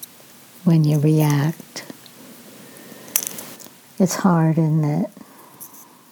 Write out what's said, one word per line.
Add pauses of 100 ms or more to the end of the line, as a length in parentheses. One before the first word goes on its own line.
(640)
when
you
react. (2250)
It's
hard,
isn't
it? (1040)